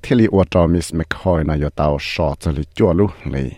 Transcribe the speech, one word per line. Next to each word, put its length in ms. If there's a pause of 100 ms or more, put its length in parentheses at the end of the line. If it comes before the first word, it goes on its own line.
Thế 140
li 160
ở 200
trò 160
Miss 260
McCoy 520
là 100
do 140
tao 300
sợ 400
cho 120
li 120 (100)
chua 200
lu 140 (180)
li 320